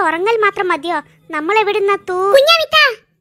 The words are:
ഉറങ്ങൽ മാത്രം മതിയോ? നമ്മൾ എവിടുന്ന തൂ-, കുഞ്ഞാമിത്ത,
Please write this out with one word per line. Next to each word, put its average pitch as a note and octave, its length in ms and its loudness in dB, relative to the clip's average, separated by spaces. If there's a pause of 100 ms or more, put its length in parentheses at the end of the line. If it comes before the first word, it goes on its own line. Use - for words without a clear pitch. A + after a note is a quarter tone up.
ഉറങ്ങൽ F#4 360 -2
മാത്രം G4 280 -2
മതിയോ? D#4+ 260 -4 (380)
നമ്മൾ D#4+ 260 -2
എവിടുന്ന G4+ 320 0 (160)
തൂ-, F#4 260 0
കുഞ്ഞാമിത്ത, D#5 420 2 (420)